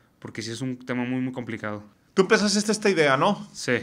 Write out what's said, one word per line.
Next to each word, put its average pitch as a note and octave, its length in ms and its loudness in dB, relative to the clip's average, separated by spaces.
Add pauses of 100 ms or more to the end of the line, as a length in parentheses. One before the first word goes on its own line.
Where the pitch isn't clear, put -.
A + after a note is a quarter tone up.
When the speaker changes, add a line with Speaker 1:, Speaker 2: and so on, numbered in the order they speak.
(200)
Speaker 1:
porque A2 240 -14
sí A2 80 -8
es A2+ 100 -8
un C3 160 -6
tema B2 280 -6
muy, B2+ 160 -4
muy B2+ 100 -4
complicado. A2 520 -8 (300)
Speaker 2:
Tú F#3+ 100 4
empezaste G3+ 360 2
esta, G#3 120 0
esta G#3 180 0
idea, D3+ 280 4
¿no? F#3 360 2
Speaker 1:
Sí. - 180 -4 (120)